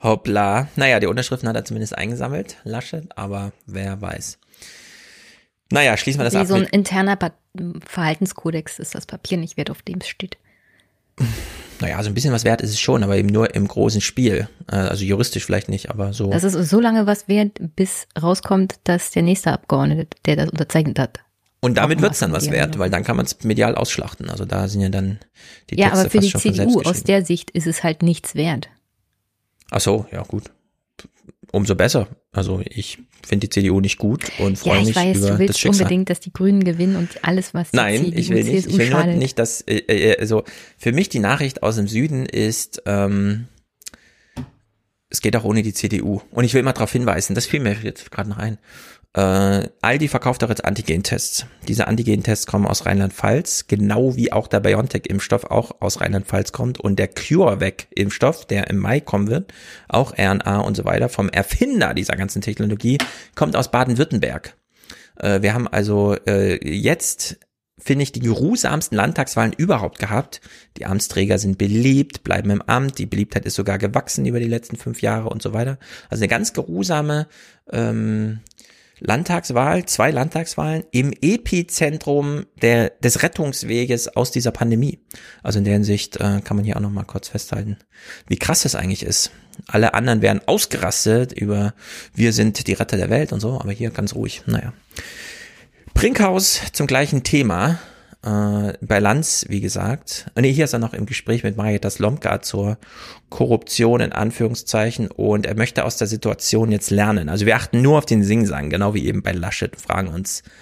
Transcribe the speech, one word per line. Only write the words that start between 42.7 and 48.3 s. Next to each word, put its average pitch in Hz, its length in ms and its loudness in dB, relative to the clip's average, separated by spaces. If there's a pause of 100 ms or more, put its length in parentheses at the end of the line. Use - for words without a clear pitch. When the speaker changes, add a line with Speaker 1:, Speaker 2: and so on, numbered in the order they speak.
Speaker 1:
ähm, 101 640 0 (1600)
es - 120 -6
geht 110 140 2
auch 110 80 2
ohne 107 180 2
die 107 120 -2
C - 160 -2
D 101 120 -2
U. 101 200 -2 (100)
Und 120 140 0
ich 113 80 0
will 131 100 4
mal 131 100 0
darauf - 180 -2
hinweisen, 101 440 0
das 120 100 -2
fiel - 140 0
mir 110 220 0
jetzt - 300 -12
gerade 104 180 -6
noch 104 80 -6